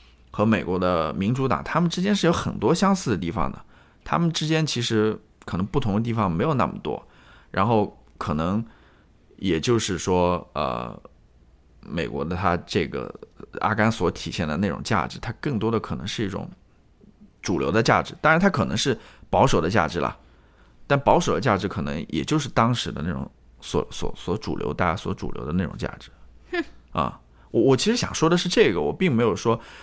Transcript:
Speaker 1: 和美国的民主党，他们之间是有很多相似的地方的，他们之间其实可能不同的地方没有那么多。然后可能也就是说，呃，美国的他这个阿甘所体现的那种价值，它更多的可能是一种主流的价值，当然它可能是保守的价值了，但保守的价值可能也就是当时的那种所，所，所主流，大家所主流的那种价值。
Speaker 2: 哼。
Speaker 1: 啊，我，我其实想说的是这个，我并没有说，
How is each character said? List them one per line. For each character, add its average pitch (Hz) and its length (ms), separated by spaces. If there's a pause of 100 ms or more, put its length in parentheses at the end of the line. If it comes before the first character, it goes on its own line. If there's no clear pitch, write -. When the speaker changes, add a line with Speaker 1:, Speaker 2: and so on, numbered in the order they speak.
(300)
Speaker 1:
和 104 140
美 107 200
国 92 140
的 87 340
民 98 220
主 135 120
党， 71 160
他 - 180
们 175 100
之 180 100
间 202 140
是 180 120
有 170 60
很 - 260
多 127 160
相 196 200
似 180 160
的 98 60
地 85 140
方 80 220
的， - 120 (380)
他 - 160
们 165 140
之 160 140
间 156 200
其 123 140
实 107 380 (260)
可 - 120
能 90 100
不 - 120
同 101 160
的 110 60
地 117 120
方 110 180
没 82 120
有 156 120
那 107 120
么 - 160
多。 62 240 (440)
然 98 160
后 110 300 (220)
可 85 160
能 92 300 (720)
也 82 240
就 117 180
是 98 180
说， 90 580
呃， 60 440 (840)
美 76 280
国 69 160
的 85 100
他 90 220 (100)
这 85 220
个 58 260 (460)
阿 104 140
甘 110 180
所 87 180
体 - 200
现 82 180
的 76 80
那 98 120
种 - 140
价 87 240
值， - 140
它 120 200
更 143 180
多 110 120
的 113 80
可 - 160
能 76 120
是 101 180
一 95 40
种 85 220 (920)
主 87 160
流 67 120
的 107 120
价 101 200
值， - 180
当 156 120
然 165 80
它 196 100
可 135 140
能 67 120
是 123 220 (320)
保 95 160
守 95 140
的 80 100
价 95 160
值 82 140
了， 62 160 (720)
但 139 120
保 135 220
守 92 140
的 80 60
价 110 160
值 92 120
可 85 140
能 73 260
也 78 160
就 151 140
是 139 100
当 120 260
时 - 160
的 73 140
那 87 80
种 - 180 (300)
所， - 300
所， - 260
所 - 200
主 - 200
流， - 180
大 - 100
家 87 120
所 92 180
主 - 180
流 58 120
的 69 80
那 92 120
种 - 120
价 - 100 (140)
值。 - 100 (400)
Speaker 2:
哼。 349 140 (280)
Speaker 1:
啊， - 280 (300)
我， 120 120
我 131 140
其 202 140
实 240 60
想 - 180
说 160 140
的 175 80
是 175 120
这 175 240
个， 82 80
我 73 120
并 170 220
没 117 80
有 104 140
说， 113 240 (220)